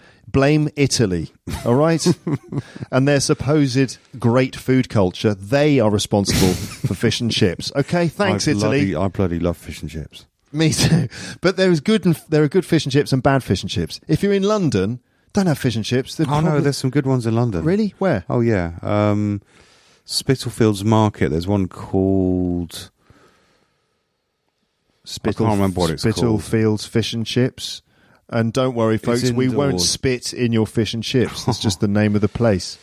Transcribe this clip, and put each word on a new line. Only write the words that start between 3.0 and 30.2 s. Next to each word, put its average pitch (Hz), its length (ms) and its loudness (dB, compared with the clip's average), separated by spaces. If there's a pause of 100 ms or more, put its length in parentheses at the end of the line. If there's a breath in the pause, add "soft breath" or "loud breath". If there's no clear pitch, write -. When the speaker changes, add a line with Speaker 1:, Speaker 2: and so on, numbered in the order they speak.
Speaker 1:
their 143 120 4
supposed 135 800 0 (220)
great 123 360 2
food 131 320 0
culture, 101 460 0
they 135 460 0
are 107 100 4
responsible 101 640 2
for - 400 -6
fish 110 280 -2
and 117 100 -2
chips. - 440 0
Okay, 170 320 0
thanks, 151 400 -2
Speaker 2:
I 151 40 2
Speaker 1:
Italy. 107 400 0
Speaker 2:
bloody, 76 40 -2
I 92 140 0
bloody 87 300 -2
love 85 180 0
fish - 240 -14
and 76 100 -10
chips. 78 340 -14 (280)
Speaker 1:
Me 156 180 2
too. - 360 2 (340 loud breath)
But 180 160 2
there 190 140 4
is 165 100 2
good 208 240 2
and, 165 100 4 (140)
there 151 140 4
are 151 40 4
good 175 180 0
fish 160 200 2
and 139 80 -6
chips 143 180 2
and 131 120 2
bad 135 200 2
fish 101 200 -2
and 95 80 -8
chips. - 360 -6
If 151 160 0
you're 202 100 2
in 196 100 0
London, 127 560 0 (340)
don't 196 140 2
have 147 100 2
fish 120 180 -2
and 113 80 -4
chips. 123 320 -4
They're 160 140 -2
Speaker 2:
Oh, 147 100 0
no, - 40 0
Speaker 1:
probably 151 180 2
Speaker 2:
there's 139 160 0
some 131 140 -2
good 139 160 0
ones 131 180 0
in 113 100 0
London. 117 300 0
Speaker 1:
Really? 196 320 0
Where? 156 320 0
Speaker 2:
Oh, 127 120 0
yeah. 95 320 0 (100)
Um, 104 580 0 (640 soft breath)
Spitalfields 110 800 -2
Market. 107 460 2
There's 85 180 -4
one 98 200 0
called 92 1200 -2 (2250 soft breath)
Speaker 1:
Spittle-, 110 400 -4
Speaker 2:
I 110 40 2
can't 101 100 2
remember 95 220 0
what 85 100 2
it's 76 120 -6
called. 113 120 2
Speaker 1:
Spitalfields 107 680 0
Fish - 280 -2
and 113 120 -4
Chips. - 560 -4 (480 soft breath)
And 113 240 -2
don't 131 200 0
worry, 110 220 2
Speaker 2:
It's 107 100 -4
Speaker 1:
folks, 123 260 0
we 120 180 0
won't 135 240 0
Speaker 2:
indoors. 87 160 0
Speaker 1:
spit - 440 -4